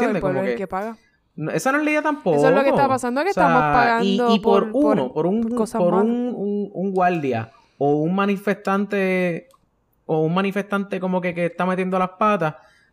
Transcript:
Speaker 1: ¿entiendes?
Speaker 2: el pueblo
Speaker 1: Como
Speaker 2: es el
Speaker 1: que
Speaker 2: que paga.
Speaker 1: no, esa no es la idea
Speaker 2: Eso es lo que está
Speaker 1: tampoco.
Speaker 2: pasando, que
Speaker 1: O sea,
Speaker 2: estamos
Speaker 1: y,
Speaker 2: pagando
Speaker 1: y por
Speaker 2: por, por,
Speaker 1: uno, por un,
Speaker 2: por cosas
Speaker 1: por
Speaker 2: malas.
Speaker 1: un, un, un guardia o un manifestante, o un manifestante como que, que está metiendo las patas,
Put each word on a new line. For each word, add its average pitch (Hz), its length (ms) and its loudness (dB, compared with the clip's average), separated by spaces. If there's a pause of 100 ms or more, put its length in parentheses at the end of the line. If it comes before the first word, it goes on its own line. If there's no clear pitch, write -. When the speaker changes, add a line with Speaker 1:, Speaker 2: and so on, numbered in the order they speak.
Speaker 1:
¿entiendes? 226 140 0
Speaker 2:
el 165 60 -2
pueblo 139 180 -2
Speaker 1:
Como 190 80 -2
Speaker 2:
es - 60 -2
el - 20 -4
Speaker 1:
que 196 80 -6
Speaker 2:
que 185 40 -8
paga. 214 300 -8 (380)
Speaker 1:
no, 156 160 -6
esa 160 220 -2
no 285 60 2
es 311 40 -2
la 302 80 0
idea 302 80 0
Speaker 2:
Eso 302 100 -2
es 294 140 -4
lo 160 180 2
que 277 280 4
está - 0 -
Speaker 1:
tampoco. 277 180 2
Speaker 2:
pasando, 254 360 -2
que 381 80 0
Speaker 1:
O - 20 0
sea, - 100 2
Speaker 2:
estamos 160 180 4
Speaker 1:
y, 151 120 2
Speaker 2:
pagando 240 640 2
Speaker 1:
y 202 40 2
por 202 320 2
Speaker 2:
por, 254 100 0
por, 302 120 4
Speaker 1:
uno, 131 200 -2
por 156 140 0
un, 214 140 0
Speaker 2:
por 226 140 -4
cosas 220 260 -2
Speaker 1:
por 175 100 2
Speaker 2:
malas. 190 160 2
Speaker 1:
un, 240 280 -2
un, 202 380 -4
un 196 200 -4
guardia 156 580 0 (260)
o 143 180 2
un 160 200 0
manifestante, 196 1300 -2 (580)
o 160 160 -2
un 160 120 0
manifestante 196 680 -2
como 185 200 -2
que, 175 140 -4
que 170 140 -2
está 180 180 -4
metiendo 185 340 -2
las 185 120 -2
patas, 196 440 0 (380)